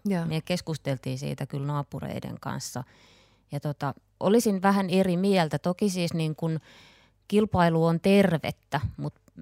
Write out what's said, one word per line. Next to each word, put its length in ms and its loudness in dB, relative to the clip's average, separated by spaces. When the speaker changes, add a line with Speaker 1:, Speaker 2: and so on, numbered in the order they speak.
Speaker 1:
Joo. 200 -2
Speaker 2:
me 160 -4
keskusteltiin 800 -6
siitä 260 -6
kyllä 220 -6
naapureiden 760 -6
kanssa. 420 -10
Ja 80 -6
tota, 340 -6
olisin 420 2
vähän 280 2
eri 280 2
mieltä. 420 2
Toki 300 -2
siis 240 -2
niin 220 -2
kun 240 -2
kilpailu 580 4
on 140 2
tervettä, 840 2
mut 160 -6